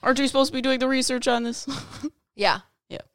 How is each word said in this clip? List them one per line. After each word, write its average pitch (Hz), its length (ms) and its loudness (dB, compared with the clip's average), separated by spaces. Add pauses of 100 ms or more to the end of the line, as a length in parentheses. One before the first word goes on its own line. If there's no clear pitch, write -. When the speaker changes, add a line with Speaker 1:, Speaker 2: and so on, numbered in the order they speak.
Speaker 1:
Aren't 247 160 2
you 277 80 2
supposed 269 240 4
to 262 60 -6
be 254 60 -4
doing 262 180 2
the 262 80 2
research 254 400 0
on 240 160 2
this? 240 220 -6 (360)
<laughs> 302 60 -6 (260)
Speaker 2:
Yeah. 190 260 2 (280)
Speaker 1:
Yeah. - 140 -12 (120)